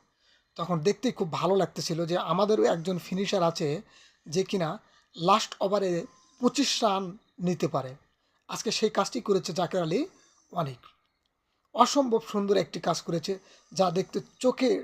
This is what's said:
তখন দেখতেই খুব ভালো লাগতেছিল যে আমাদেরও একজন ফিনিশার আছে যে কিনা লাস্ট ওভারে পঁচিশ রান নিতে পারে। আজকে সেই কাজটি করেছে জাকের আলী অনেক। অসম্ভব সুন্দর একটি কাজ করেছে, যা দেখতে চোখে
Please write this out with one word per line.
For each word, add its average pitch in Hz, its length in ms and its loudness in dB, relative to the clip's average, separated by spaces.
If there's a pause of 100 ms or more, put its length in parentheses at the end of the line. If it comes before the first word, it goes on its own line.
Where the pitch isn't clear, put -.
(560)
তখন 170 240 -2
দেখতেই 202 320 0
খুব 175 200 -4
ভালো 170 240 2
লাগতেছিল 170 500 -2
যে 170 120 0
আমাদেরও 208 460 2
একজন 180 340 0
ফিনিশার 185 460 -2
আছে 165 380 0 (440)
যে 170 180 -2
কিনা 185 360 -2 (360)
লাস্ট 196 440 2
ওভারে 190 460 0 (340)
পঁচিশ 247 440 0
রান 196 340 0 (220)
নিতে 175 280 0
পারে। 131 280 -4 (520)
আজকে - 240 -6
সেই - 180 0
কাজটি 214 320 -2
করেছে 190 320 0
জাকের 175 280 -2
আলী 180 240 0 (460)
অনেক। 143 260 -6 (960)
অসম্ভব 240 540 4
সুন্দর 202 300 0
একটি 180 220 -2
কাজ 165 220 -2
করেছে, 185 380 -4 (320)
যা 180 200 2
দেখতে 180 280 -4 (200)
চোখে 247 440 2